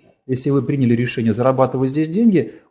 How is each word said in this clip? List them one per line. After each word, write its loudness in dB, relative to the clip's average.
если -2
вы 2
приняли 0
решение -2
зарабатывать 0
здесь -2
деньги, 2